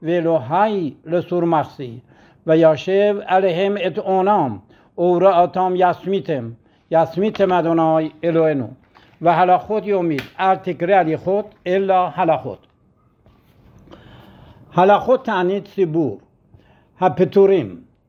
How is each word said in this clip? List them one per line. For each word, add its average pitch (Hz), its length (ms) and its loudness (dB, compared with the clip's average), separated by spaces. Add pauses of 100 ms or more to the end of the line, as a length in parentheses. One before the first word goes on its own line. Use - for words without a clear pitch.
و 147 60 -10
الوهی 165 880 -2 (100)
لسور 175 380 -2
مخسی. 139 580 -4 (440)
و 160 100 4
یاشو 190 720 2
علیهم 190 480 0 (100)
ات 185 140 -6
اونام، 190 640 0 (320)
او 175 240 0
را 185 160 4
آتام 180 420 0
یسمیتم، 175 760 -2 (380)
یسمیتم 180 600 0
ادونای 160 580 0 (140)
الوهنو. 160 420 0 (560)
و 165 100 4
هلا 180 260 4
خود 190 280 -6
یومید، 170 360 -2 (160)
ارتکری 185 540 -2
علی 165 240 2
خود، 202 280 -4 (220)
الا 185 420 0
هلا 165 280 0
خود. 123 220 -10 (2250)
هلا 196 260 4
خود 254 240 0
تعنید 190 440 -4
سیبور. 156 520 -2 (800)
هپتوریم. 180 840 2 (240)